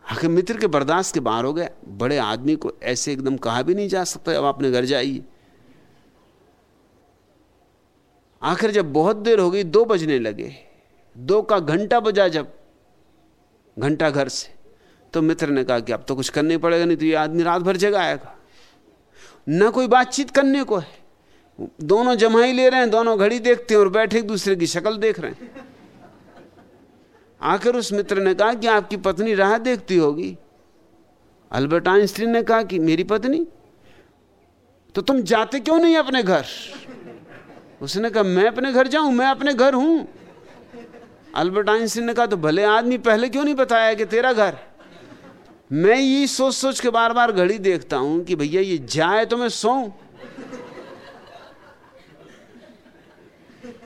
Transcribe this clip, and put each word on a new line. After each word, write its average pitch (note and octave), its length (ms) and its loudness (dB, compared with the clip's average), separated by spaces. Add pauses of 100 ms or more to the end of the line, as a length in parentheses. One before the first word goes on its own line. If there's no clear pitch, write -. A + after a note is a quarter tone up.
(120)
आखिर E3 180 -4
मित्र F#3 280 -2
के A3 100 -2
बर्दाश्त D3+ 460 -2
के D#3+ 60 -2
बाहर A#2 260 -2
हो C#3 80 -4
गए। E3 160 -6 (180)
बड़े A#2 300 -4
आदमी B2 380 -2
को - 160 -8 (120)
ऐसे B2 300 -6
एकदम C3 240 -4
कहा A#2 240 -2
भी E3 140 0
नहीं G3+ 140 -4
जा F#3 140 -2
सकता, E3 340 -6
"अब C#3+ 60 -2
अपने C#3 280 0
घर B2 140 0
जाइए।" C3+ 380 -4 (3250)
आखिर F3 280 0
जब F3+ 220 0
बहुत F3 240 2
देर G#3+ 220 4
हो F3+ 120 2
गई, G3+ 120 0
दो G3 220 4
बजने D#3+ 340 0
लगे, A2+ 380 -8 (600)
दो F3+ 240 0
का G3+ 180 0
घंटा F#3+ 400 0
बजा G3+ 280 2
जब D#3 320 -6 (1200)
घंटा D3+ 300 0
घर C3+ 200 -2
से, - 340 -12 (500)
तो E3 80 0
मित्र D#3+ 280 0
ने C3+ 140 0
कहा B2 160 0
कि A2+ 120 -8
अब A2 160 -6
तो C3+ 80 -4
कुछ C3 140 -6
करना D3+ 220 0
ही E3 60 0
पड़ेगा, E3+ 280 0
नहीं E3+ 120 2
तो D#3 80 -2
ये D#3 100 2
आदमी D#3 280 0
रात F3 180 0
भर F#3 160 -2
जगा G3+ 240 0
आएगा। D3+ 360 -6 (1120)
ना F#3 200 4
कोई B3+ 180 0
बातचीत B3 420 2
करने C#4 340 2
को G#3+ 140 -2
है, - 260 -10 (800)
दोनों A3+ 340 2
जमाई A3+ 360 4
ले B3+ 180 4
रहे B3+ 100 2
हैं, A#3+ 100 2
दोनों A3+ 300 2
घड़ी A3 200 2
देखते A#3+ 340 2
हैं G#3+ 80 8
और G3 80 6
बैठे A3 300 2
एक G#3+ 80 -4
दूसरे G3 280 -2
की E3+ 120 -2
शक्ल G#3 300 -4
देख G3+ 220 -2
रहे C#3 120 -8
हैं। - 400 -20 (1700)
आखिर G3+ 340 0
उस A#3 180 -4
मित्र G3+ 280 -2
ने F#3+ 120 2
कहा G#3 200 2
कि A3+ 140 -4
आपकी G#3 300 2
पत्नी G3 360 -2
राह G3 240 2
देखती A3+ 400 -2
होगी। E3 400 0 (1120)
अल्बर्ट D3+ 360 0
आइंस्टीन G3+ 420 2
ने A#3 140 0
कहा A3+ 200 2
कि F3+ 160 -4
मेरी E3 240 2
पत्नी? B3 440 -2 (1500)
तो G3+ 60 -4
तुम C4+ 200 0
जाते A3 380 0
क्यों D#4 200 2
नहीं E4 160 4
अपने C4 280 0
घर? F3+ 220 2 (1400)
उसने G3 280 -4
कहा, G#3+ 140 0
"मैं F#3+ 240 2
अपने C4 260 -2
घर C4 140 4
जाऊं? D4 240 0
मैं B3 160 2
अपने C4+ 260 0
घर B3+ 200 4
हूं।" C#4+ 320 2 (1300)
अल्बर्ट F#3+ 340 -2
आइंस्टीन A3+ 340 0
ने A#3 100 -4
कहा, A#3 120 2
"तो G3+ 120 -2
भले D#3 260 0
आदमी A#3 340 2
पहले A3+ 320 2
क्यों C4+ 140 -2
नहीं D4 120 0
बताया A3+ 380 2
कि G#3+ 120 -4
तेरा A#3+ 280 0
घर?" G3 260 0 (1120)
मैं F3+ 240 4
यही C4+ 320 2
सोच C4 260 0
सोच C4 260 -2
के B3 100 0
बार-बार A#3 420 2
घड़ी F#3+ 280 2
देखता E3+ 380 -2
हूं D3+ 260 -2
कि F3 120 -4
भैया D3+ 260 -2
ये F#3+ 160 -2
जाए D#3+ 480 0
तो A#3 120 -4
मैं A#3+ 120 -2
सोऊं, A#3 420 -2 (4000)